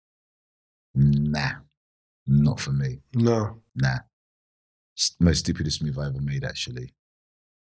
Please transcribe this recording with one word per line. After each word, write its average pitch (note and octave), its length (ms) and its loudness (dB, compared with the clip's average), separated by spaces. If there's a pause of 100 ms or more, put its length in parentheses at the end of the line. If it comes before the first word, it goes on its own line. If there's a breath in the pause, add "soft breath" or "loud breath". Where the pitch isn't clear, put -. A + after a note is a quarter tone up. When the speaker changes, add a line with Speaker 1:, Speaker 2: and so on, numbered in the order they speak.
(960)
Speaker 1:
"Nah, C#2+ 580 2 (760)
not C#2+ 340 4
for C#2 120 -4
me." C2+ 280 -4 (140)
Speaker 2:
No. A2+ 480 0 (140)
Speaker 1:
Nah. C3 220 0 (1000)
S-, - 220 -2
most E2+ 200 6
stupidest D#2 420 -2
move C#2+ 160 -4
I C#2+ 80 -4
ever C2+ 140 -6
made, C#2 240 -4
actually. - 480 -10 (720)